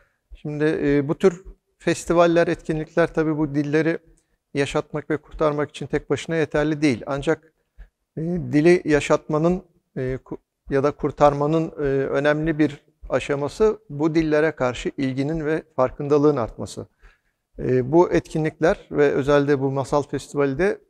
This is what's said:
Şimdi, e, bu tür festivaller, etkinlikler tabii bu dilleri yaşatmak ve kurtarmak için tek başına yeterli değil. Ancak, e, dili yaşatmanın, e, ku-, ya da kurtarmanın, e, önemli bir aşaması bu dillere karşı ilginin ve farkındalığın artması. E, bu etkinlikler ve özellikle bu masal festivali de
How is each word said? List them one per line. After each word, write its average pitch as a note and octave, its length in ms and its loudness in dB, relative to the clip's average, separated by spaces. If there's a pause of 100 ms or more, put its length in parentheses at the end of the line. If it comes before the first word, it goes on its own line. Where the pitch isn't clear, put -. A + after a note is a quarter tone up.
(360)
Şimdi, D3+ 480 -2
e, C#3+ 240 0
bu D#3+ 60 -2
tür F3+ 300 0 (360)
festivaller, E3+ 680 2
etkinlikler D#3+ 640 -2
tabii D#3 240 -2
bu D3 160 -2
dilleri D3+ 440 0 (560)
yaşatmak C#3+ 560 -4
ve D#3 60 0
kurtarmak D3 540 -2
için - 160 -12
tek - 240 -4
başına E3 260 -2
yeterli D3+ 460 0
değil. C3+ 240 2
Ancak, C#3+ 460 -4 (640)
e, D3 60 -8
dili D#3+ 640 2
yaşatmanın, D#3 800 0 (340)
e, C3 280 -6
ku-, - 140 -12 (320)
ya C#3 120 2
da C#3+ 80 2
kurtarmanın, D3 800 0
e, - 140 -10 (240)
önemli D3+ 520 0
bir D3 260 0 (240)
aşaması C#3+ 720 -2 (120)
bu D3+ 240 0
dillere D#3 380 2
karşı B2+ 440 -2
ilginin C#3+ 500 -2
ve D#3 160 -2 (140)
farkındalığın C#3+ 600 2
artması. A2+ 500 -8 (720)
E, B2+ 340 -2
bu E3+ 200 4
etkinlikler D#3+ 760 -2
ve D3 220 2
özellikle C#3+ 480 2
bu C3+ 100 0
masal C#3 320 -2
festivali C#3 560 -4
de G3+ 200 0 (120)